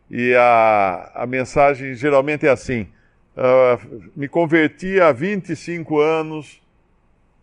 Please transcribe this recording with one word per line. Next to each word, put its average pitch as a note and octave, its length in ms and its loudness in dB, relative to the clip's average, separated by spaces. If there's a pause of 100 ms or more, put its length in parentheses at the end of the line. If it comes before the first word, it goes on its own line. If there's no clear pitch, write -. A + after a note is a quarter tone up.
e B2 260 -2
a, A2 800 2
a B2 100 -8
mensagem C3 680 -2
geralmente C#3+ 520 0
é C#3+ 40 4
assim: A#2+ 380 -2 (480)
"Ah, B2+ 440 2 (360)
me C#3 120 -8
converti E3+ 720 0
há D#3+ 120 4
vinte F3 380 -4
e D#3+ 60 -8
cinco D#3+ 440 -6
anos, D#3 640 -4 (800)